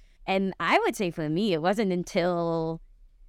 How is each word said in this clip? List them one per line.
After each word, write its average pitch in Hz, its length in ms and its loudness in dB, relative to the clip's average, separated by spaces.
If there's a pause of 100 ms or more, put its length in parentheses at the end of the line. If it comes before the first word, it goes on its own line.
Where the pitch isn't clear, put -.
(280)
And 190 320 0
I 175 200 2
would 440 180 0
say 185 120 0
for 156 200 -4
me, 180 240 2
it 151 80 0
wasn't 190 320 2
until 170 880 0 (480)